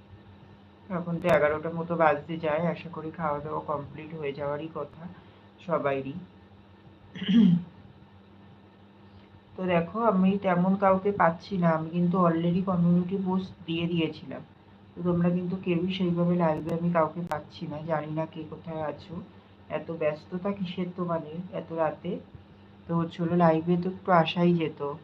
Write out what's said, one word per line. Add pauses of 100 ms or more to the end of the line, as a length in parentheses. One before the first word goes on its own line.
(1000)
এখন
তো
এগারোটার
মতো
বাজতে
যায়,
আশা
করি
খাওয়া
দাওয়া
কমপ্লিট
হয়ে
যাওয়ারই
কথা (580)
সবাইরই। (3500)
তো
দেখো,
আমি
তেমন
কাউকে
পাচ্ছি
না,
আমি
কিন্তু
already
কমিউনিটি
পোস্ট
দিয়ে
দিয়েছিলাম। (460)
তো
তোমরা
কিন্তু
কেউই
সেইভাবে
লাইভে
আমি
কাউকে
পাচ্ছি
না,
জানি
না
কে
কোথায়
আছো। (480)
এত
ব্যস্ততা
কিসের (100)
তোমাদের (180)
এত
রাতে? (600)
তো
হচ্ছে
হলো,
লাইভে
তো
একটু
আসাই
যেত,